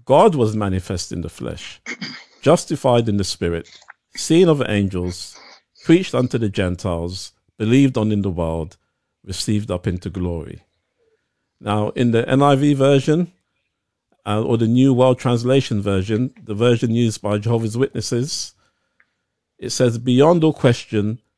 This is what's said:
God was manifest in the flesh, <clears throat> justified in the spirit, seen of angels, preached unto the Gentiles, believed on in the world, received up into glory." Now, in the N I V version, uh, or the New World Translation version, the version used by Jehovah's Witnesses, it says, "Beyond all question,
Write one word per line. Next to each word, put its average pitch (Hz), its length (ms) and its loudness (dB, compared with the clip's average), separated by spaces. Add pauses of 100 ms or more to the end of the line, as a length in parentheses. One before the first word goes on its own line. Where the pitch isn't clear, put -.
God 165 300 6
was 110 200 2
manifest 95 560 -4
in 87 100 -6
the - 80 -10
flesh, - 520 -12 (300)
<clears throat> - 320 -20
justified 131 680 2
in 101 80 0
the 101 60 -2
spirit, 85 440 -6 (480)
seen 175 320 4
of 147 220 2
angels, 95 640 -4 (480)
preached 180 300 2
unto 127 240 -2
the 113 100 -2
Gentiles, 90 840 -4 (260)
believed 127 400 2
on 107 140 0
in 104 100 0
the 98 80 -2
world, 82 480 -6 (460)
received 104 480 -4
up 90 160 -4
into 87 240 -6
glory." 85 500 -8 (1000)
Now, 104 300 -2
in 120 220 0
the 113 180 0
N 135 140 4
I 143 120 6
V 147 200 2
version, 143 560 2 (960)
uh, 107 160 -2
or 120 140 0
the 113 100 2
New 127 260 4
World 127 260 4
Translation 123 640 0
version, 104 600 -2
the 110 140 -10
version 117 360 2
used 117 300 0
by 104 180 -2
Jehovah's 113 360 -2
Witnesses, 123 800 -4 (1040)
it - 140 -12
says, 120 260 0
"Beyond 135 460 2
all 156 100 2
question, 110 640 -2 (180)